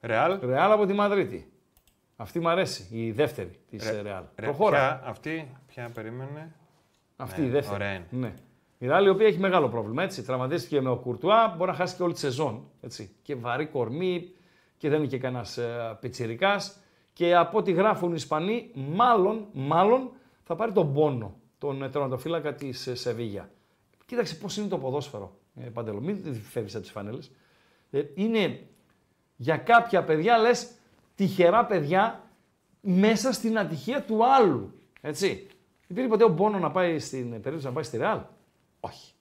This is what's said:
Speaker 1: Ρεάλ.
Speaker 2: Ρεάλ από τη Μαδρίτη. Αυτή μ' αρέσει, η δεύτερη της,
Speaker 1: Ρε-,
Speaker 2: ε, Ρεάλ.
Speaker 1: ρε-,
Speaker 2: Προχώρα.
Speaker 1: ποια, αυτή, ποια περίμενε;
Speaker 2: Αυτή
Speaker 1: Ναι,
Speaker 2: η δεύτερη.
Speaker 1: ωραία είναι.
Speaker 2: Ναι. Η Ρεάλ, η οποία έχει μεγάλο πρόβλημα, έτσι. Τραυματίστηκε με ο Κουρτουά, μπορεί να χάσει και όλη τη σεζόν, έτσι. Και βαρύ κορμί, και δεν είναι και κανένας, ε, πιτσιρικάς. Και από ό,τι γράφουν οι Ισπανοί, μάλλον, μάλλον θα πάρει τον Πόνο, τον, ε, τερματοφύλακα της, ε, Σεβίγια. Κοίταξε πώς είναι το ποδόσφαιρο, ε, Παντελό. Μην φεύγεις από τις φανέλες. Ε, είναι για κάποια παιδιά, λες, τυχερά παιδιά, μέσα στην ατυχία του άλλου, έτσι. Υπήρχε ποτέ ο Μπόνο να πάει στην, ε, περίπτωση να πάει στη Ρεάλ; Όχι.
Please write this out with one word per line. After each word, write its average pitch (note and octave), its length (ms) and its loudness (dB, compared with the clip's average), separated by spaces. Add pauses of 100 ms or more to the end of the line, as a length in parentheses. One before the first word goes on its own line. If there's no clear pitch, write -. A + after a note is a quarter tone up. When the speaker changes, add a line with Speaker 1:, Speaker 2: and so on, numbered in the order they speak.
Speaker 1:
Ρεάλ. C3+ 420 2
Speaker 2:
Ρεάλ C#3+ 300 4
από G#3 140 4
τη F#3+ 60 0
Μαδρίτη. G3 600 0 (640)
Αυτή A#2+ 240 -6
μ' E3+ 80 0
αρέσει, E3 420 -2
η A2+ 220 -4
δεύτερη G2+ 460 -2 (120)
της, A2 200 -6
Speaker 1:
Ρε-, G#2+ 80 -2
Speaker 2:
ε, - 40 -6
Ρεάλ. G2 200 -8 (120)
Speaker 1:
ρε-, G#2+ 120 -8
Speaker 2:
Προχώρα. D3+ 320 2
Speaker 1:
ποια, C3 320 0
αυτή, D3+ 460 -10 (100)
ποια A#2+ 280 -14
περίμενε; C3+ 600 -12 (640)
Speaker 2:
Αυτή - 240 -10
Speaker 1:
Ναι, C#3 60 0
Speaker 2:
η A#2+ 40 -2
δεύτερη. G#2 240 -2
Speaker 1:
ωραία G2+ 200 -4
είναι. F2+ 160 -12
Speaker 2:
Ναι. B2 240 -6 (440)
Η B2 80 -8
Ρεάλ, F3+ 200 4
η - 20 8
οποία F#3+ 180 4
έχει F3+ 120 4
μεγάλο F3+ 300 2
πρόβλημα, A2+ 340 -4
έτσι. F#3+ 200 -6
Τραυματίστηκε C3 580 -2
με B2+ 100 0
ο A#2+ 60 0
Κουρτουά, F3 600 2
μπορεί F#3 140 -2
να D3+ 60 -4
χάσει F3 200 -4
και F3+ 60 -4
όλη F3 100 0
τη - 60 -8
σεζόν, C3 460 -4 (160)
έτσι. A2 300 -14 (120)
Και C#3+ 120 -8
βαρύ B2 320 -4
κορμί, E3 640 -4 (460)
και D#3 120 -4
δεν D3 100 2
είναι D3+ 100 0
και B2 100 -4
κανένας, B2 400 -6
ε, A#2 420 -6
πιτσιρικάς. B2+ 800 -2 (340)
Και F3 240 4
από E3+ 220 4
ό,τι G3 140 0
γράφουν F3 380 2
οι E3+ 60 -2
Ισπανοί, E3 580 -4
μάλλον, G#3 760 2
μάλλον F#3+ 580 2 (320)
θα E3+ 140 -6
πάρει A3 160 -4
τον E3 200 2
Πόνο, C3+ 420 0 (240)
τον, C#3 240 -6
ε, C3+ 60 -8
τερματοφύλακα C#3+ 680 -4
της, C3 320 -10
ε, B2+ 80 -4
Σεβίγια. A2+ 560 -6 (560)
Κοίταξε A#3 280 -4
πώς - 220 -8
είναι G#3 120 -4
το F3 100 -2
ποδόσφαιρο, C3 580 -6 (240)
ε, A#2+ 80 -12
Παντελό. G#2+ 320 -6
Μην F3 340 -6 (160)
φεύγεις A#2 240 -6
από G#2+ 80 -8
τις - 100 -18
φανέλες. A2 380 -12 (600)
Ε, C#3 120 -2 (120)
είναι G3+ 460 0 (760)
για D3 200 0
κάποια A3+ 480 4
παιδιά, D#3+ 340 4
λες, A#3 320 2 (440)
τυχερά F#3+ 520 4
παιδιά, F#3+ 560 0 (580)
μέσα G#3 520 4
στην A3+ 260 0
ατυχία G3 440 -2
του A3 240 2
άλλου, F#3 460 6 (280)
έτσι. C#3+ 460 -2 (400)
Υπήρχε A#3+ 220 -4
ποτέ A3 160 6
ο A3+ 40 8
Μπόνο G3 300 2
να D#3+ 120 0
πάει E3+ 280 0
στην, B2 340 -8
ε, A#2 60 -10
περίπτωση C#3 280 -6
να B2 60 -6
πάει D3+ 120 -4
στη - 120 -10
Ρεάλ; F3 240 -2 (600)
Όχι. - 400 -14